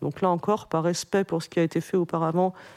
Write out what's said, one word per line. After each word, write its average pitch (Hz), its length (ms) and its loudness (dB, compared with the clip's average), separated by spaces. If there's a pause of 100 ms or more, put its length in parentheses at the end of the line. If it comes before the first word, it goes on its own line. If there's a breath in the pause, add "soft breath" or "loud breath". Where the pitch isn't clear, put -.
Donc 147 180 -4
là 190 80 2
encore, 208 400 0
par 160 140 0
respect 180 420 0
pour 165 180 -2
ce - 60 -12
qui - 100 -4
a 170 40 6
été 165 180 0
fait - 160 -2
auparavant 170 560 2 (240 loud breath)